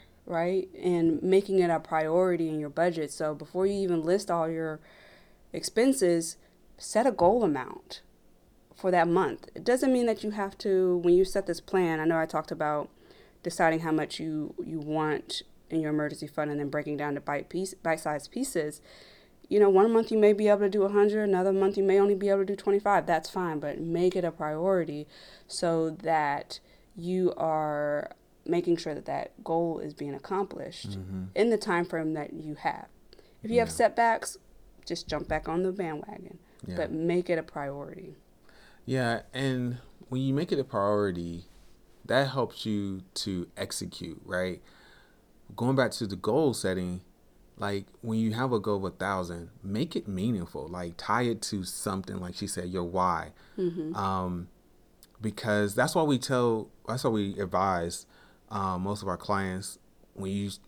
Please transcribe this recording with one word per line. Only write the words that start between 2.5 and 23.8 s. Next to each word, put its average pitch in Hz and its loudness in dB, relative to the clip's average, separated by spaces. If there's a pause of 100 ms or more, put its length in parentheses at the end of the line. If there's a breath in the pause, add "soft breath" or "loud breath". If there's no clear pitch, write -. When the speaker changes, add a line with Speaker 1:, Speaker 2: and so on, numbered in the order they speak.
Speaker 1:
your 147 -4
budget. 165 0
So 151 -4
before 175 -2
you 202 2
even 175 2
list 190 2
all 165 0
your 160 -4 (720 loud breath)
expenses, 175 2 (400 soft breath)
set 233 0
a 247 4
goal 202 4
amount - -4 (720)
for 185 -2
that 175 6
month. 170 0
It 175 -12
doesn't 254 4
mean 247 4
that 220 0
you 208 -2
have 196 -6
to, 185 2
when 175 6
you 190 8
set 196 -2
this 170 -4
plan, 170 0
I 156 -2
know 165 2
I 160 0
talked 156 -4
about 151 -2 (540 soft breath)
deciding 165 2
how 160 -2
much 156 -2
you, 156 -6 (100)
you 160 -8
want 151 -2 (280)
in 160 0
your 151 0
emergency 151 -2
fund 147 -4
and 147 -4
then 143 -2
breaking 147 -4
down 147 -4
to 143 -6
bite - -6
piece, 185 -6
bite-sized 156 -4
pieces. 170 -4 (680 loud breath)
You 202 4
know, 202 8
one 196 8
month 226 4
you 220 4
may 208 10
be 208 4
able 202 6
to 202 2
do 202 2
a 196 4
hundred, 208 4
another 190 4
month 196 4
you 196 4
may 196 6
only 202 6
be 196 0
able 196 4
to 196 2
do 202 -2
twenty-five. 202 4
That's 165 0
fine, 170 -2
but 147 -6